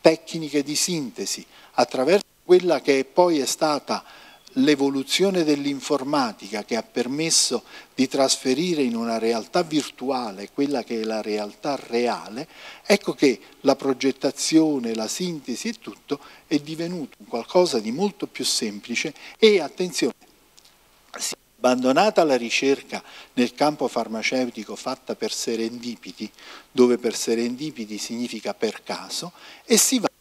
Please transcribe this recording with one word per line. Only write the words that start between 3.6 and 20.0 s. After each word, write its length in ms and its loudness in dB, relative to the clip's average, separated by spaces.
l'evoluzione 880 2
dell'informatica 1160 -2
che 140 -4
ha 60 -2
permesso 800 -2
di 120 2
trasferire 760 0
in 120 0
una 220 -2
realtà 460 0
virtuale 880 -4
quella 320 -2
che 160 -6
è 40 -4
la 180 -4
realtà 540 -6
reale, 720 -4
ecco 300 2
che 260 2
la 160 2
progettazione, 1160 0
la 140 -4
sintesi 600 -6
e 120 -8
tutto 400 -10
è 120 0
divenuto 640 -6
un 80 -20
qualcosa 520 2
di 120 -4
molto 340 -2
più 180 -8
semplice 680 -4
e, 200 8
attenzione, 540 -2